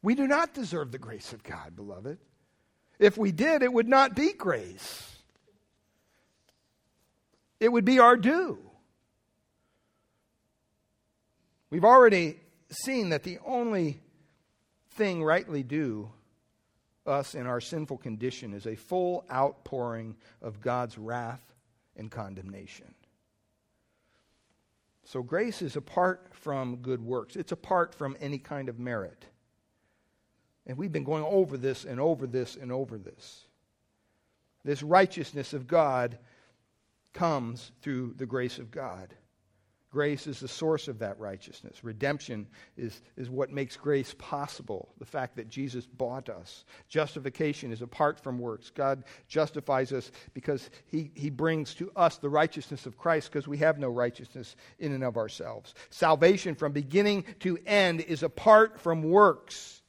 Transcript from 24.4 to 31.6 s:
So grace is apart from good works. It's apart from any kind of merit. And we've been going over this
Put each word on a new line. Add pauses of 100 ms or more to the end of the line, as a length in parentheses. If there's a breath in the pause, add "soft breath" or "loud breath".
So
grace
is
apart
from
good
works.
It's
apart
from
any
kind
of
merit. (1400)
And
we've
been
going
over
this